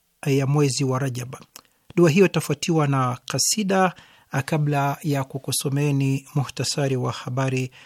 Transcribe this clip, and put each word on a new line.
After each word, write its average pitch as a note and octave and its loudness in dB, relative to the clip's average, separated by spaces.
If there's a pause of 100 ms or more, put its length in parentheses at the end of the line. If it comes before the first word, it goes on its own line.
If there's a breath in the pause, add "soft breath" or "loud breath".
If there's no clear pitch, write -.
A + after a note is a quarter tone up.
(260)
ya C3+ 2
mwezi C#3+ 2
wa C3 0
Rajab. B2 -6 (600)
Dua E3+ 6
hiyo F#3 6
itafuatiwa D#3 0
na C3 0 (100)
kasida, F#3+ 0 (400 soft breath)
uh, C#3+ 0
kabla C#3+ 0
ya C#3+ 0
kukusomeeni C#3 -2
muhtasari C3+ -2
wa B2+ -2
habari C3 -4 (140 loud breath)